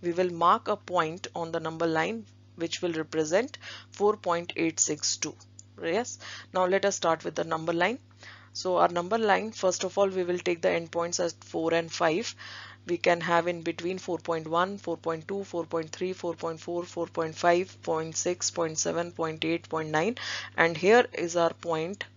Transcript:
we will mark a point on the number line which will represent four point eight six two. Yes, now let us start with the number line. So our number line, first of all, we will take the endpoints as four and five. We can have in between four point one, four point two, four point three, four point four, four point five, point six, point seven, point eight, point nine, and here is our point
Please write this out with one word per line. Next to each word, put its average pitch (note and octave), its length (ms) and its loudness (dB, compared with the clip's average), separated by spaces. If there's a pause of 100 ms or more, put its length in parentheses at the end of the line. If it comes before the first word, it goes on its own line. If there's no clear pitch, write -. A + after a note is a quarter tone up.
we F3 100 0
will F3+ 180 2
mark F3 380 4
a G#3+ 80 2
point E3+ 580 -2
on E3 180 -4
the E3 80 0
number D#3+ 260 -2
line E3 380 0 (320)
which E3 260 -4
will F3 100 0
represent D#3+ 680 0 (320)
four G#3 260 2
point E3+ 400 -2
eight E3 240 0
six - 360 0
two. - 180 -6 (480)
Yes, F3+ 360 -2 (360)
now F#3 100 4
let F#3+ 220 4
us G3 100 2
start E3 280 0
with E3+ 100 -6
the - 100 -2
number E3 300 -2
line. F#3+ 240 2 (560)
So F3+ 240 0
our E3+ 100 8
number F3 300 0
line, G#3+ 340 2
first F#3 320 0
of F#3 140 -2
all, G3 100 6
we F#3 160 0
will F3 140 0
take F3 240 -2
the F#3 60 4
endpoints E3+ 520 -2
as E3+ 140 0
four E3 400 -2
and E3 180 0
five. E3+ 420 0 (520)
We F3 100 0
can E3+ 240 4
have E3+ 280 2
in E3+ 120 -2
between E3+ 380 -4
four F3 180 -4
point E3 320 -4
one, F3+ 300 2
four E3+ 180 -4
point D#3+ 320 -4
two, G3 160 -6
four E3+ 220 -6
point E3 240 -4
three, F#3 240 -4
four F3+ 180 -4
point E3 260 -6
four, F3 260 -6
four E3+ 220 -6
point D#3+ 280 -4
five, F3 480 4
point D#3+ 340 -2
six, - 340 -2
point D#3+ 280 -2
seven, E3+ 340 -2
point D#3+ 320 -4
eight, E3 240 -2
point D#3+ 220 -4
nine, E3 260 2 (400)
and E3 180 4
here G3+ 380 6
is E3+ 240 -2
our E3 160 4
point E3+ 540 -4 (100)